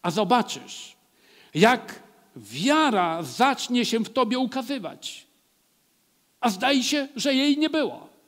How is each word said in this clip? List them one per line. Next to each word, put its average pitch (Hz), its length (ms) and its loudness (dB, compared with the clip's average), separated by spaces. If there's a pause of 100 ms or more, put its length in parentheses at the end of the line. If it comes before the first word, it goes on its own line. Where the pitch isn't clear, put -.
A 170 100 -2
zobaczysz, 202 840 -2 (580)
jak 220 500 2 (320)
wiara 175 880 0
zacznie 240 640 0
się 226 140 0
w 214 100 -4
tobie 254 300 0
ukazywać. 254 880 -8 (1120)
A 240 100 2
zdaje 254 340 0
się, 285 320 -2
że 262 200 0
jej 277 220 2
nie 302 120 0
było. 294 400 -4 (180)